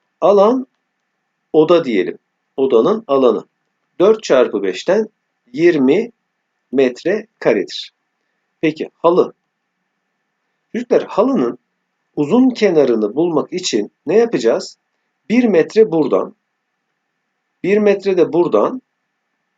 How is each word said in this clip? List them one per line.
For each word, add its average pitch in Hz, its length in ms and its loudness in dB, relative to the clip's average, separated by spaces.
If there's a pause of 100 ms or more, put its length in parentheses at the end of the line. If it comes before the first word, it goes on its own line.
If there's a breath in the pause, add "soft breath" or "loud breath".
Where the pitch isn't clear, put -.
(220)
Alan, 208 460 2 (880)
oda 156 320 2
diyelim. 107 320 -2 (400)
Odanın 135 500 0
alanı. 127 380 0 (540)
Dört 214 240 0
çarpı 123 400 0
beşten 185 440 -2 (460)
yirmi 160 580 0 (600)
metre 139 560 -2 (120)
karedir. - 540 -4 (680)
Peki 160 360 -6
halı. 170 360 0 (1400)
Çocuklar, 220 320 -2
halının 233 540 -2 (580)
uzun 208 340 2
kenarını 127 680 0
bulmak 156 380 -2
için 185 380 -4 (140)
ne 185 120 0
yapacağız? 180 600 -2 (520)
Bir 247 140 2
metre 180 480 2
buradan, 135 440 -2 (1300)
bir 196 140 0
metre 196 400 0
de 143 160 0
buradan 151 480 0 (760)